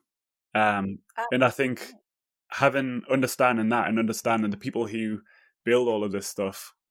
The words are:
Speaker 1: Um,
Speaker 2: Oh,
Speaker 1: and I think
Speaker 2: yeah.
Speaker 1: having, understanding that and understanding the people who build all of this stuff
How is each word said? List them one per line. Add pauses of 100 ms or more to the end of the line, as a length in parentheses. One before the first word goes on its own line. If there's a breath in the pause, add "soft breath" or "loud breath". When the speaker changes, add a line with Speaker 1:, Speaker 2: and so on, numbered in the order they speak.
(540)
Speaker 1:
Um, (180)
Speaker 2:
Oh,
Speaker 1:
and
I
think
Speaker 2:
yeah. (560)
Speaker 1:
having,
understanding
that
and
understanding
the
people
who (420 soft breath)
build
all
of
this
stuff (180)